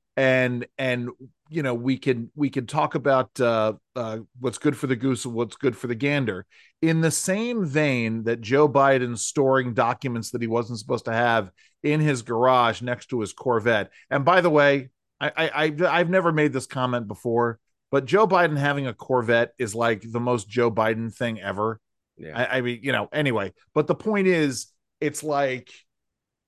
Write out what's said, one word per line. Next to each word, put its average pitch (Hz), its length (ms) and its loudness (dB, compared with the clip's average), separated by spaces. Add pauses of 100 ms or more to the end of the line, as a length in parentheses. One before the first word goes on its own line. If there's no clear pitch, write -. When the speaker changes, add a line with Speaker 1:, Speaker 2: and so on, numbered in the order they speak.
(160)
Speaker 1:
and, 127 500 2 (100)
and, 123 340 -2 (380)
you 156 140 -4
know, 127 120 -2
we 123 220 -2
can, 120 380 -2
we 143 160 -2
can 123 160 -4
talk 151 280 -2
about, 131 460 0
uh, 110 340 2 (200)
uh, 113 240 -6 (220)
what's 123 180 -4
good 147 180 0
for 135 120 -4
the 127 80 0
goose 123 280 -2
and 120 100 -8
what's 113 220 -4
good 123 200 -2
for - 100 -10
the 117 80 -4
gander. 120 520 -2 (360)
In 160 180 2
the 160 120 2
same 220 520 -2
vein 123 600 0
that 117 160 -2
Joe 139 280 4
Biden 131 480 2
storing 131 580 0
documents 117 560 -2
that 120 120 -6
he 113 60 -2
wasn't 113 320 -4
supposed 120 260 -4
to 117 60 -4
have 113 380 2 (320)
in 147 180 0
his 143 220 0
garage 120 600 2
next 123 240 -6
to 123 140 -4
his 101 120 -6
Corvette. 113 580 0 (200)
And 139 140 0
by 180 160 4
the 175 100 2
way, 143 400 4 (300)
I, 143 160 -4
I, 160 140 0 (140)
I've, 156 180 -2
I've 170 280 2
never 175 220 2
made 151 200 2
this 127 140 -6
comment 123 400 -4
before, 117 540 -2 (320)
but 135 120 2
Joe 196 220 4
Biden 175 300 2
having 143 320 0
a 113 60 -6
Corvette 117 640 2
is, 110 180 -4
like, 117 260 0
the 117 180 -6
most 120 280 -2
Joe 117 240 2
Biden 110 420 -2
thing 113 260 -6
ever. 101 400 -4 (360)
Speaker 2:
Yeah. 80 200 -14
Speaker 1:
I, 120 220 -2
I - 40 0
mean, 120 200 -6
you 135 80 -4
know, 107 220 0
anyway, 117 400 0 (220)
but 156 120 2
the 170 80 0
point 202 320 -2
is, 156 400 0 (340)
it's 147 220 -4
like, 143 500 -2 (760)